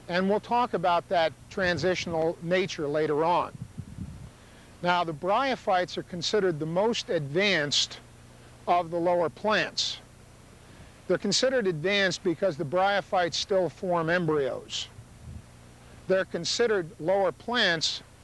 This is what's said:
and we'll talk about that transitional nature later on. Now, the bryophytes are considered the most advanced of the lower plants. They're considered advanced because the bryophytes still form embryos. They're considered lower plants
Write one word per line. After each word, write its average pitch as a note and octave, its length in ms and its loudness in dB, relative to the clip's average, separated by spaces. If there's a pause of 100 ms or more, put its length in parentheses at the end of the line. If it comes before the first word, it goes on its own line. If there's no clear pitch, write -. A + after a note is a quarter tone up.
and F#3 220 0
we'll G#3 100 2
talk A#3+ 360 0
about F3 340 0
that E3 240 2 (160)
transitional E3+ 920 0
nature F3 440 0
later D3+ 380 2
on. D#3 260 2 (1300)
Now, F3 200 4
the E3 120 -4
bryophytes G3 840 0
are F#3 60 -4
considered F3+ 560 0
the D#3 80 -4
most F#3+ 420 0
advanced D#3+ 880 0 (720)
of F3 240 2
the F3 60 -2
lower F3 320 2
plants. - 680 -2 (1120)
They're F3+ 100 2
considered B3 480 2
advanced F#3 580 0
because F3+ 320 0
the E3+ 80 -4
bryophytes F3+ 720 2
still F#3+ 340 0
form E3+ 440 -2
embryos. D3+ 800 -2 (1160)
They're F#3+ 180 2
considered F#3+ 600 0 (120)
lower F#3 320 2
plants G3 720 -2 (200)